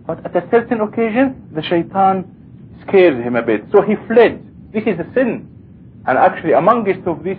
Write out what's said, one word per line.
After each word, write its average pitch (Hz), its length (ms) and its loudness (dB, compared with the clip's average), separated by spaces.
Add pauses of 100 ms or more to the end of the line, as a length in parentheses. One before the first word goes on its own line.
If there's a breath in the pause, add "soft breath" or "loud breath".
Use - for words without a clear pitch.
But 165 180 -10
at 175 120 -8
a 175 160 -4
certain 226 300 0
occasion, 226 680 -2
the 156 120 -8
shaitan 190 640 0 (640)
scares 165 360 4
him 120 120 -4
a 117 60 0
bit. 110 300 -2
So 202 100 6
he 208 140 0 (120)
fled. 226 380 2 (260)
This 214 120 -6
is 180 160 -2
a - 160 -10
sin. 226 340 -4 (560)
And 123 140 0
actually, - 340 0
amongst 196 540 0
of 151 160 -6
these 185 160 -6